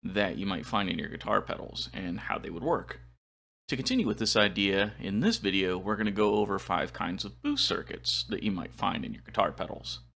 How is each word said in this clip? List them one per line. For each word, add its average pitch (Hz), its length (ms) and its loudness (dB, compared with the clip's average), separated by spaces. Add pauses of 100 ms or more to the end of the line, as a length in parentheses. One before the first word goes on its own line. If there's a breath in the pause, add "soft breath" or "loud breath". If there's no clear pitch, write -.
that 95 340 0
you 95 120 -2
might 85 180 -2
find 101 240 0
in 85 80 0
your 82 120 -6
guitar - 320 0
pedals - 520 -8
and 92 280 -6
how - 180 -2
they - 100 -8
would 85 140 -8
work. 135 380 -2 (680)
To 143 80 -2
continue 131 320 2
with 107 100 0
this 110 180 2
idea, 101 640 4
in 98 200 0
this 117 180 4
video, 92 400 2
we're 101 180 0
gonna 107 140 0
go 104 280 4
over 101 200 2
five 87 340 0
kinds 87 320 -4
of - 200 -10
boost 294 220 0
circuits - 640 -2
that - 120 -2
you 214 80 2
might - 240 -4
find - 320 -2
in - 80 -6
your - 80 -12
guitar - 300 0
pedals. - 480 -8 (160)